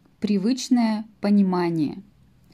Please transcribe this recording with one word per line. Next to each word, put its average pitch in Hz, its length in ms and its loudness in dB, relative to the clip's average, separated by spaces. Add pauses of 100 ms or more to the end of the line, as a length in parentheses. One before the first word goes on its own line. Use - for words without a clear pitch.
(200)
«Привычное 220 840 0 (160)
понимание». 180 840 0 (500)